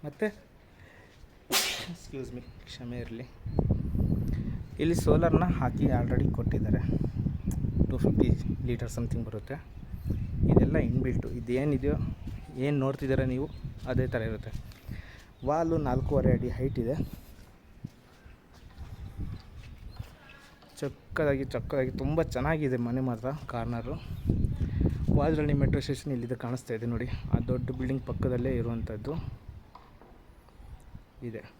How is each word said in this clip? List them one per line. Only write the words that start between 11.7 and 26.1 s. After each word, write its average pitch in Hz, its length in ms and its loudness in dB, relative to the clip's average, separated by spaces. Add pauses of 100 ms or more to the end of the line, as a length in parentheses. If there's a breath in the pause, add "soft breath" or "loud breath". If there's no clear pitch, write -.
ಏನು 143 200 0
ನೋಡ್ತಿದ್ದೀರಾ 131 480 2
ನೀವು, 131 240 -2 (380)
ಅದೇ 127 200 2
ಥರ 127 140 -2
ಇರುತ್ತೆ. 110 300 -4 (920 loud breath)
ವಾಲು 165 320 2
ನಾಲ್ಕೂವರೆ 131 540 4
ಅಡಿ 120 180 4
ಹೈಟ್ 120 300 -2
ಇದೆ. 117 140 2 (3750 loud breath)
ಚಕ್ಕದಾಗಿ, 139 680 -2
ಚಕ್ಕದಾಗಿ 131 460 -2
ತುಂಬ 147 300 2
ಚೆನ್ನಾಗಿದೆ 147 560 2
ಮನೆ 120 240 2
ಮಾತ್ರ. 120 260 0 (200)
ಕಾರ್ನರು 117 480 -2 (1200 loud breath)
ವಾಜರಳ್ಳಿ 147 380 4
ಮೆಟ್ರೋ 139 260 4
ಸ್ಟೇಷನ್ 139 320 -4